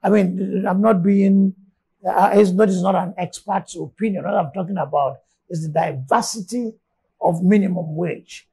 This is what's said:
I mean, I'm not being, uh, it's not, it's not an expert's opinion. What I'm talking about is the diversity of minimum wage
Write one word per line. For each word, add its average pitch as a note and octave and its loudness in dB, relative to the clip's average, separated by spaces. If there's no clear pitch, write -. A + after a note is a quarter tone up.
I F#3+ 0
mean, F#3+ 0
I'm F#3+ 0
not G#3 4
being, G3 4
uh, F#3+ 2
it's G3+ 6
not, G3+ 4
it's F3+ 0
not F#3+ 2
an F3+ -2
expert's F#3+ -6
opinion. F3 -6
What F3+ -4
I'm D#3+ -2
talking F#3+ -6
about C#3+ -2
is D#3+ -6
the D#3+ -6
diversity F3+ -4
of F3 0
minimum F3+ 2
wage - -8